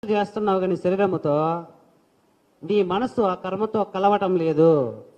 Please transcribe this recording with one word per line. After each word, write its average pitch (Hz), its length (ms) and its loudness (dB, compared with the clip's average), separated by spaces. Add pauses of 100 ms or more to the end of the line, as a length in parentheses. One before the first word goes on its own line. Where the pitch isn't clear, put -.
చేస్తున్నావు 208 540 0
కానీ 185 160 -2
శరీరముతో, 170 880 0 (960)
నీ 196 200 0
మనస్సు 214 380 -2
ఆ 190 140 2
కర్మతో 202 480 -4
కలవటం 196 520 0
లేదు. 151 680 2 (140)